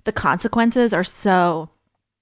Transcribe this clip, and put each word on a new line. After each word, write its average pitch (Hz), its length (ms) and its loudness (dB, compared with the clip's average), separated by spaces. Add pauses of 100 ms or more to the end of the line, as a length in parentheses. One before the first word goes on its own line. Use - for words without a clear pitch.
the 220 80 -4
consequences 233 840 0
are 180 100 0
so, 175 640 0 (540)